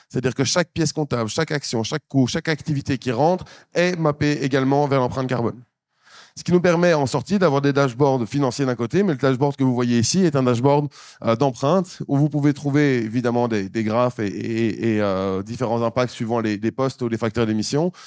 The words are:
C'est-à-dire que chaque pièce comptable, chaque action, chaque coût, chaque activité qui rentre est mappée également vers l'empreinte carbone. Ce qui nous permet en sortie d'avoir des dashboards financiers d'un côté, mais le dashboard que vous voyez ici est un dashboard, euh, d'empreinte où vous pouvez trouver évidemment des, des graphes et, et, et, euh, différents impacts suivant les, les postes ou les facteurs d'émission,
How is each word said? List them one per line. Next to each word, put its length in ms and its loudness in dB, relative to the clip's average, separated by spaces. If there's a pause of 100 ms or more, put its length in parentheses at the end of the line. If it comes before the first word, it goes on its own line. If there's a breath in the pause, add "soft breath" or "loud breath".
C'est-à-dire 240 -2
que 100 -2
chaque 300 0
pièce 200 -2
comptable, 360 -2
chaque 220 -2
action, 320 -4
chaque 260 -6
coût, 160 2
chaque 220 -4
activité 500 -2
qui 140 -4
rentre 340 0 (300 loud breath)
est 240 2
mappée 420 0
également 460 2
vers 120 2
l'empreinte 300 -2
carbone. 320 -4 (720 loud breath)
Ce 80 -16
qui 80 -2
nous 100 6
permet 340 4
en 100 2
sortie 320 -2
d'avoir 240 2
des 120 2
dashboards 540 2
financiers 380 0
d'un 80 0
côté, 300 -2
mais 80 0
le 80 -4
dashboard 360 0
que 80 -2
vous 120 2
voyez 240 2
ici 260 2
est 100 2
un 60 4
dashboard, 460 2 (360 loud breath)
euh, 120 2
d'empreinte 720 0
où 100 0
vous 100 4
pouvez 280 2
trouver 480 2
évidemment 440 0
des, 220 -2
des 140 -2
graphes 340 0
et, 120 -2
et, 680 -2
et, 80 2
euh, 400 -2
différents 400 -4
impacts 280 -2
suivant 280 -4
les, 180 -2
les 140 -2
postes 320 -4
ou 40 -2
les 120 -4
facteurs 260 -2
d'émission, 460 0 (160 loud breath)